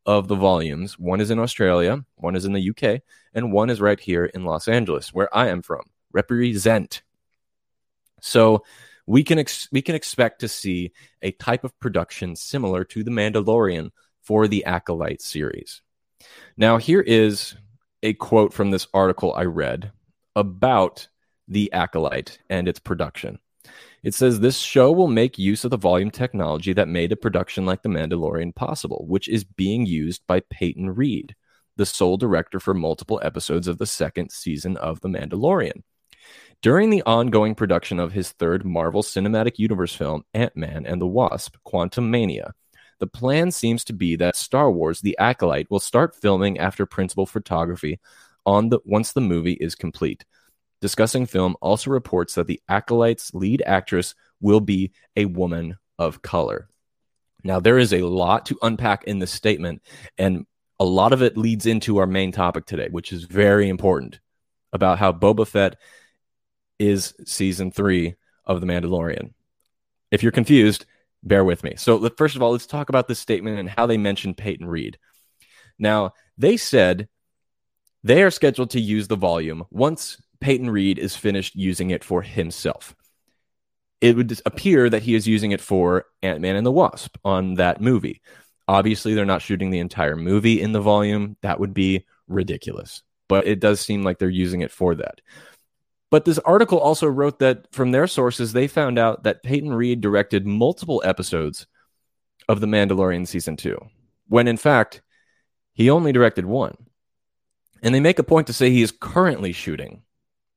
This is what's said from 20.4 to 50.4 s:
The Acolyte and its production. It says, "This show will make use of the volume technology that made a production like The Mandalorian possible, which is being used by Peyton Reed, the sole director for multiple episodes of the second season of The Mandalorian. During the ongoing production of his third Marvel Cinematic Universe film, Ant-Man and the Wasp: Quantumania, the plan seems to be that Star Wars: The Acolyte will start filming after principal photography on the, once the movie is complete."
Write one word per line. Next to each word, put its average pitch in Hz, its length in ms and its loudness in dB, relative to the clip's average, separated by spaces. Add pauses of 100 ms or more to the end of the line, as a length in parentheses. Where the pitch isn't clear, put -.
The 101 240 -2
Acolyte 80 640 -4 (100)
and 90 180 -4
its 87 140 -4
production. - 580 -8 (640)
It 107 120 -6
says, 123 260 2
"This 127 180 2
show 135 340 4
will 180 160 4
make 117 300 0
use 98 260 0
of 120 60 -4
the 127 60 -2
volume 92 340 2
technology 87 640 -4
that 90 160 0
made 85 240 -2
a 110 40 -4
production 92 500 -4
like 92 160 -2
The 107 60 -6
Mandalorian 82 640 -4
possible, - 520 -8
which 90 220 -4
is 104 160 -2
being 101 420 -4
used 82 400 -6
by 90 140 0
Peyton 90 540 -6
Reed, 113 420 -4 (400)
the 101 100 0
sole 92 300 0
director 98 420 -2
for 95 160 -2
multiple 82 480 -4
episodes 82 460 -4
of 85 100 -4
the - 80 -6
second - 440 -6
season 87 480 -8
of 80 220 -8
The 92 80 -8
Mandalorian. 98 720 -4 (800)
During 185 280 6
the 202 120 2
ongoing 113 520 2
production 87 460 -2
of 87 120 -4
his 95 200 -6
third 87 320 -2
Marvel 85 380 -2
Cinematic 110 560 -2
Universe 104 360 -2
film, 76 300 -6 (100)
Ant-Man 78 520 -4
and 87 140 -6
the 90 60 -2
Wasp: 101 500 -2 (100)
Quantumania, 104 840 -2 (460)
the - 80 -6
plan 143 440 -2
seems 117 340 -2
to - 80 -12
be 87 240 -2
that 87 200 2
Star 139 340 2
Wars: 82 300 -2
The 101 180 -2
Acolyte 90 520 0
will 98 100 0
start 156 360 0
filming 98 420 0
after 95 280 -2
principal 95 400 -4
photography 85 720 -6 (460)
on 104 240 4
the, 120 140 4
once 110 280 0
the 139 80 0
movie 87 340 0
is 82 200 -6
complete." 78 500 -6 (560)